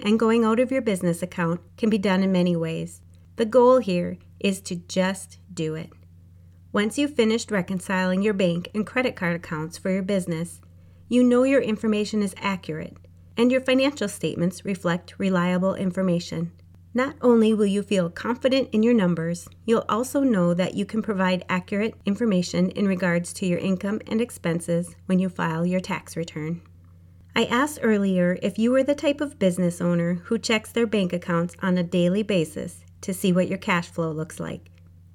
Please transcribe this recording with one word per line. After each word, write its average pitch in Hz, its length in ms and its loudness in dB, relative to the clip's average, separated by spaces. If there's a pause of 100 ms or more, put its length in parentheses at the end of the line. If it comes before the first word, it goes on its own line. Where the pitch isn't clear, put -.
and 214 160 2
going 226 240 4
out 220 160 2
of 254 140 0
your 269 100 0
business 180 400 -2
account 170 380 -4 (160)
can 220 120 0
be 214 100 4
done 196 260 2
in 190 80 2
many 180 240 4
ways. 165 440 -6 (360)
The 233 80 0
goal 247 340 6
here 175 400 -2 (220)
is 196 220 0
to - 120 -10
just 185 640 -4 (160)
do 156 220 -4
it. 160 140 -12 (800)
Once 208 260 0
you've 294 160 0
finished 226 380 0
reconciling 185 720 -2
your 214 120 0
bank 175 400 0
and 214 100 -2
credit 254 300 -2
card 170 220 -2
accounts 160 420 -8
for 190 140 -4
your 196 100 -2
business, 175 580 -4 (480)
you 247 140 4
know 247 220 6
your 269 160 4
information 208 600 0
is 202 180 -2
accurate 175 580 -6 (400)
and 247 160 4
your 262 80 2
financial 262 480 2
statements 175 560 -4
reflect 180 540 -4
reliable 180 580 0
information. 170 760 -2 (420)
Not 262 300 -2
only 226 320 6
will 208 120 2
you 196 180 0
feel 180 260 0
confident 247 640 0
in 214 100 2
your 240 120 4
numbers, 170 540 0 (160)
you'll 226 240 2
also 254 360 -2
know 180 300 4
that 175 200 -2
you 202 100 -4
can 214 180 -4
provide 185 460 -2
accurate 202 460 -4 (100)
information 185 640 0
in 202 180 -2
regards 175 460 0
to 196 120 -4
your 175 140 0
income 196 480 -2
and 220 120 0
expenses 175 760 -4 (100)
when 185 140 2
you 185 80 0
file 165 360 -2
your 180 160 0
tax 214 360 -8
return. 165 460 -6 (720)
I 233 80 2
asked 285 400 0
earlier 190 580 2
if 196 160 -2
you 233 140 2
were 269 100 4
the 285 140 0
type 294 240 0
of 285 180 -6
business 180 420 0
owner 170 340 0 (100)
who 226 140 -2
checks 220 340 -2
their 233 160 2
bank 196 240 0
accounts 175 500 -2
on 180 160 2
a 175 60 0
daily 175 400 2
basis 175 600 -4 (180)
to 196 120 -6
see 185 180 2
what 180 160 2
your 190 100 -4
cash 175 300 -2
flow 165 220 -4
looks 156 300 -8
like. - 300 -10 (440)